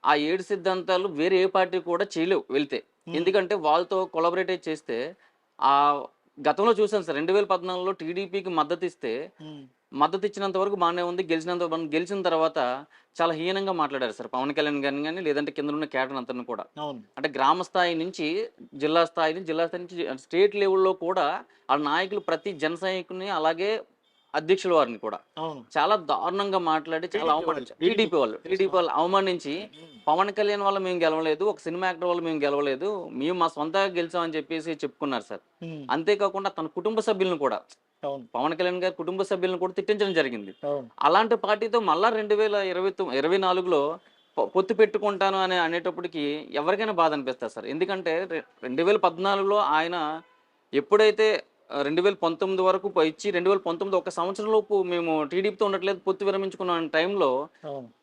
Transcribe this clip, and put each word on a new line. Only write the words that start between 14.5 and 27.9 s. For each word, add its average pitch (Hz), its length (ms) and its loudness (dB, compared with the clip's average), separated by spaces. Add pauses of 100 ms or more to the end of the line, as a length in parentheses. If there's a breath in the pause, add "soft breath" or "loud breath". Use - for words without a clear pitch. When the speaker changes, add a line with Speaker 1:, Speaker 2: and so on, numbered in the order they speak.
Speaker 1:
కళ్యాణ్ 147 300 0
గారిని 139 200 -2
కానీ, 165 160 -6
లేదంటే 147 320 -2
కింద 147 180 -6
ఉన్న 151 140 -4
క్యాడర్ 135 320 -4
అంతా 123 260 -8
కూడా. 117 220 -8 (140)
Speaker 2:
అవును. 143 240 -10 (140)
Speaker 1:
అంటే, 135 120 -2
గ్రామ 143 340 2
స్థాయి 175 320 0
నుంచి 175 540 -4 (260)
జిల్లా 156 300 2
స్థాయి 160 300 0
నుంచి, 185 120 -10
జిల్లా 165 200 0
స్థాయి 175 180 -8
నుంచి 170 340 -8
స్టేట్ 202 380 2
లెవెల్‌లో 190 360 2
కూడా 175 520 0 (260 soft breath)
ఆ 135 60 4
నాయకులు 170 440 0
ప్రతి 170 320 -2
జన 156 220 -2
సైనికుని 185 540 -6
అలాగే 175 540 0 (540)
అధ్యక్షుల 180 360 2
వారిని 123 260 4
కూడా 101 200 -6 (200)
Speaker 2:
అవును. 156 260 -8 (140)
Speaker 1:
చాలా 180 180 4
దారుణంగా 190 600 0
మాట్లాడి 160 480 -2
చాలా 180 60 -10
Speaker 2:
టీడీపీ 165 180 0
Speaker 1:
అవమానించారు. 156 500 -2
Speaker 2:
వాళ్ళు. 180 140 2